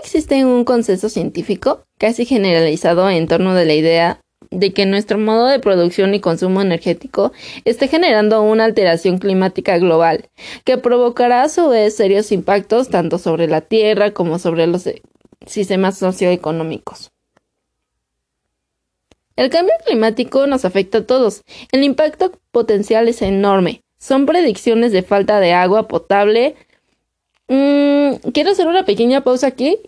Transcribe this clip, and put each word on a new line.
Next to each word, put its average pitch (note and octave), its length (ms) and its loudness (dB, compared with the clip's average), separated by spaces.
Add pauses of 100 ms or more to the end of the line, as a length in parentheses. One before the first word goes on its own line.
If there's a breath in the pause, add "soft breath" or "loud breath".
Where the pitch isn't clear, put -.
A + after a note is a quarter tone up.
existe C#4 440 0
un B3 180 2
consenso A3+ 460 0
científico F#3 720 -4 (140)
casi A#3 280 -2
generalizado F3+ 840 2
en E3 180 0
torno F3+ 260 0
de F3+ 120 2
la D#3 80 2
idea E3 480 2 (300)
de F#3+ 220 -2
que G3 120 0
nuestro G3+ 320 -2
modo A3 300 0
de C4+ 120 2
producción F#3+ 540 0
y G3+ 60 -2
consumo F#3 420 -2
energético F#3 720 -2 (320 loud breath)
está A#3+ 220 0
generando A3 540 2
una A3 220 2
alteración F#3 540 0
climática F#3+ 600 0
global, E3 500 2 (340 loud breath)
que B3+ 140 0
provocará A#3+ 680 2
a D4+ 60 0
su E4+ 180 0
vez G#3+ 280 2
serios G3+ 360 0
impactos G#3 580 0
tanto E3+ 280 -2
sobre E3 300 -2
la D#3 140 -2
Tierra G#3 500 0
como E3+ 280 -4
sobre E3 280 -2
los, F3 200 -2
eh, - 140 -8 (440)
sistemas F#3+ 520 -2
socioeconómicos. F3 1120 -4 (2250)
El B3+ 140 0
cambio F4+ 240 0 (120)
climático B3 640 0
nos C4+ 160 -2
afecta F#3+ 360 -2
a G3+ 60 -6
todos. B3+ 360 0 (300 loud breath)
El C4 120 2
impacto D4+ 480 0 (200)
potencial A3+ 580 0
es A#3 120 -4
enorme. G3 640 0 (140)
Son C4+ 280 0
predicciones A#3+ 680 0
de F#3 100 0
falta G3+ 380 0
de F3 140 4
agua F#3 340 2
potable. G#3+ 680 0 (960 soft breath)
Mm, C#4+ 840 0
quiero D#4+ 200 0
hacer F#4+ 160 0
una F#4 180 0
pequeña A#3+ 380 0
pausa B3+ 240 0
aquí C#4 400 -2